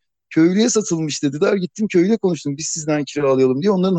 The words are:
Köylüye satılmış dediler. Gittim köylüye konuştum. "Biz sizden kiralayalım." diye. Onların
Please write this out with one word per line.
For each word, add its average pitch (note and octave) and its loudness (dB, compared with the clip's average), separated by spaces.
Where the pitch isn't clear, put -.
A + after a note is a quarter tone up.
Köylüye F#3 4
satılmış D#3+ -2
dediler. D3+ 0
Gittim G3+ -4
köylüye F#3+ 2
konuştum. D3 -4
"Biz D#3 -10
sizden D3+ -4
kiralayalım." C3+ 0
diye. G#3 2
Onların F#3 0